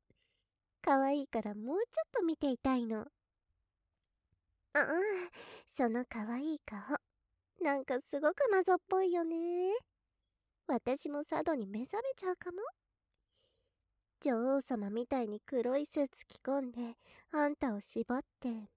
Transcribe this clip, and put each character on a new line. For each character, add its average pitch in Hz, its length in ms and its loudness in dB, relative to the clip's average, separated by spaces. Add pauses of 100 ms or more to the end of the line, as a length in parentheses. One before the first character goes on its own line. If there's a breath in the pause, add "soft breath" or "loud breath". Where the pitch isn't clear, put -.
(800)
可 277 200 6
愛 277 220 2
い 269 40 -8
か 226 140 -2
ら 208 120 -4
も 226 220 -4
う 427 100 2
ち - 140 -4
ょ 640 60 0
っ - 60 -16
と 427 120 2
見 330 140 2
て 285 120 2
い 247 80 2
た 262 180 2
い 240 120 0
の。 220 140 -2
あ - 1800 -12
あ、 277 60 4 (880 loud breath)
そ 240 140 2
の 240 160 -2
可 214 260 -8
愛 294 240 -2
い - 60 -6
顔、 208 180 -12 (800)
な 285 140 2
ん 269 80 -2
か 254 180 -2
す - 200 -4
ご 311 120 6
く 539 160 4
マ 381 140 6
ゾ 370 120 6
っ - 120 2
ぽ 381 140 2
い 370 100 2
よ 349 120 2
ね。 349 520 0 (920)
私 254 440 0
も 285 160 -4
佐 311 180 -2
渡 320 120 2
に 214 120 -2
目 214 180 -6
覚 415 160 -4
め 523 140 -4
ち - 80 -8
ゃ 370 80 2
う 359 60 -4
か 359 140 -8
も。 359 100 -8 (1600)
女 254 340 2
王 277 60 2
様 214 280 -4
み 233 160 -4
た 262 160 0
い 226 60 -2
に 208 140 -8
黒 254 360 0
い 294 80 0
ス - 140 -2
ー 277 100 2
ツ - 160 -12
着 - 160 -20
込 277 200 -2
ん 247 100 -6
で、 233 260 -8 (340 loud breath)
あ 294 160 2
ん 294 80 -2
た 240 200 0
を 202 60 -6
縛 - 360 -4
っ 285 60 -4 (160)
て、 226 380 -6